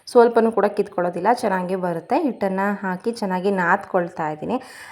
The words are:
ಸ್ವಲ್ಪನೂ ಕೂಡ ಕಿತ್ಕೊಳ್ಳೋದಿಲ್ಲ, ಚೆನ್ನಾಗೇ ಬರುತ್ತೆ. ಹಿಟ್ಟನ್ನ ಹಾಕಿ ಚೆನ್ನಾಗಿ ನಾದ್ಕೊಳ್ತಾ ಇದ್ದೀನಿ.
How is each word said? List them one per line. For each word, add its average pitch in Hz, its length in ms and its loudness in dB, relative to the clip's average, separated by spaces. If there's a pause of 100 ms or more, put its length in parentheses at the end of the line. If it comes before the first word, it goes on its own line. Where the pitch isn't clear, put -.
ಸ್ವಲ್ಪನೂ 233 460 6
ಕೂಡ 202 140 2
ಕಿತ್ಕೊಳ್ಳೋದಿಲ್ಲ, 180 680 -2
ಚೆನ್ನಾಗೇ 190 420 -2
ಬರುತ್ತೆ. 180 460 -2
ಹಿಟ್ಟನ್ನ 202 380 -2 (220)
ಹಾಕಿ 185 300 -4
ಚೆನ್ನಾಗಿ 190 400 -2
ನಾದ್ಕೊಳ್ತಾ 175 800 0
ಇದ್ದೀನಿ. 160 320 -4 (300)